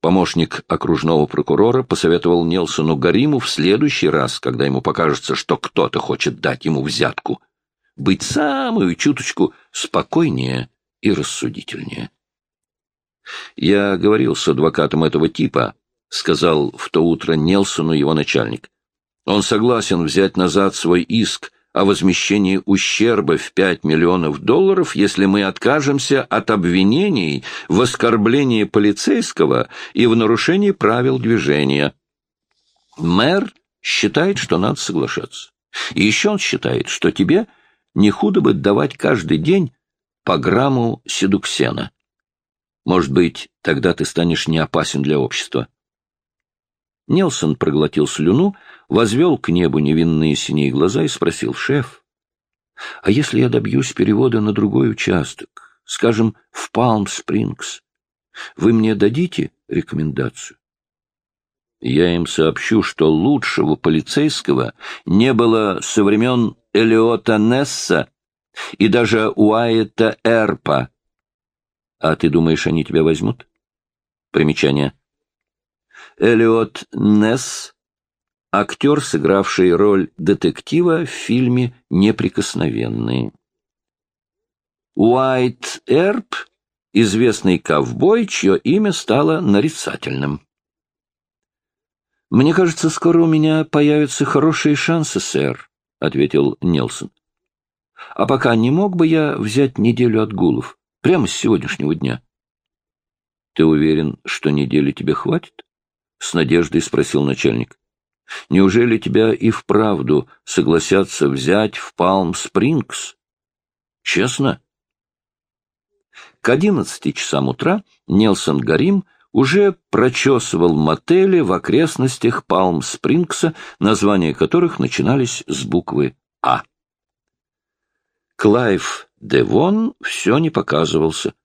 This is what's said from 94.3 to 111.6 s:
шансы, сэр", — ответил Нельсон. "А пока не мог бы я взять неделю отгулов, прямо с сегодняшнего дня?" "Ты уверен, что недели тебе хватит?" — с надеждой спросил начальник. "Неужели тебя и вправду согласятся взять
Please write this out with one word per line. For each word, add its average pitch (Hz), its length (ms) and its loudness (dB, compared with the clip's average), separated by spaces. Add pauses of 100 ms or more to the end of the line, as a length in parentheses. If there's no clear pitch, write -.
шансы, 156 440 -2
сэр", — - 500 -4 (300)
ответил 71 640 0
Нельсон. 67 500 -2 (1000)
"А - 120 0
пока 120 300 2
не 113 140 2
мог 185 260 0
бы 165 120 2
я 156 300 0
взять 127 400 -2
неделю 113 440 2
отгулов, 90 560 -2 (240)
прямо 160 260 2
с - 60 -6
сегодняшнего 90 600 -2
дня?" 64 280 -6 (1300)
"Ты 82 100 0
уверен, 78 640 2
что - 240 -4
недели 71 420 0
тебе - 220 -4
хватит?" — - 520 -6 (520)
с - 160 -12
надеждой 82 480 0
спросил 71 420 -2
начальник. 64 540 -2 (720)
"Неужели 107 480 4
тебя 110 360 0
и 110 160 0
вправду 90 800 0 (180)
согласятся 82 840 0
взять 85 480 0